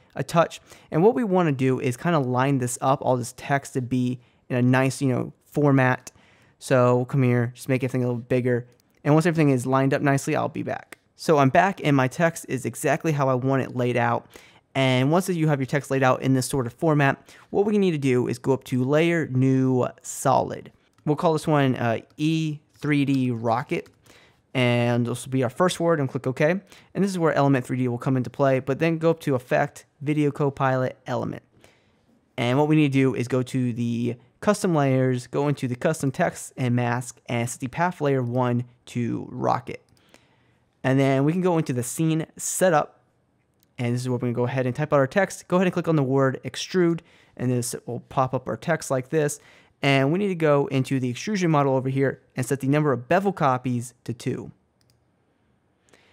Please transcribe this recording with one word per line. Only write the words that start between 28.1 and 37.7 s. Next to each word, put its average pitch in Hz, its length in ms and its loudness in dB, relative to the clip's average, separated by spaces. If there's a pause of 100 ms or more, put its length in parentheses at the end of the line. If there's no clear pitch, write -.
into 123 140 -2
play, 135 300 2
but 135 180 -4
then 165 200 0
go 165 120 2
up 165 100 -2
to 143 140 -2
Effect, 143 500 -2 (160)
Video 147 300 0
Copilot, 131 640 -2 (100)
Element. 113 360 -6 (920)
And 123 200 0
what 147 120 2
we 156 80 4
need 147 160 4
to 135 60 2
do 131 180 2
is 117 100 -4
go 127 160 -2
to 123 300 -4
the 117 440 -4 (240)
custom 202 360 0
layers, 131 500 0
go 143 220 -2
into 139 180 -2
the 123 100 -6
custom 156 360 -2
text - 440 -6
and 123 200 0
mask, 123 500 -4
and 120 240 -4
set - 80 -12
the 135 100 -8
path 170 320 -4